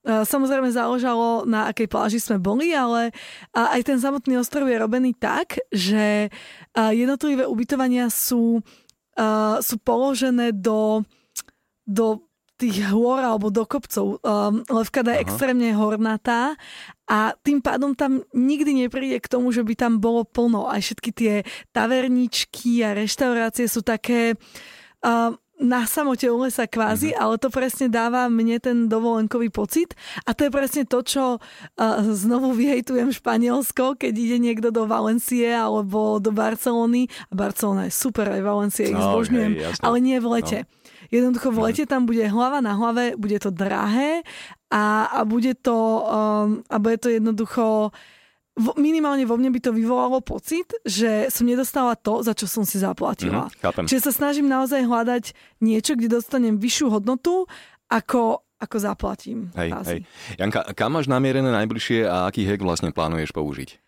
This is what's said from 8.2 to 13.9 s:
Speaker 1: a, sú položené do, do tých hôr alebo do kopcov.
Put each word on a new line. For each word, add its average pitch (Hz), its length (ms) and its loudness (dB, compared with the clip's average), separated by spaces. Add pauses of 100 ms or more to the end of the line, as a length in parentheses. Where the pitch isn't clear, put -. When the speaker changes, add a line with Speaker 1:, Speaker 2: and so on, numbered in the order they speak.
Speaker 1:
a, 214 440 0
sú - 200 -4
položené 247 760 0
do, 214 540 0 (760)
do 220 380 0 (340)
tých 208 320 -2
hôr 240 320 2
alebo 220 300 0
do 214 160 0
kopcov. 202 560 -4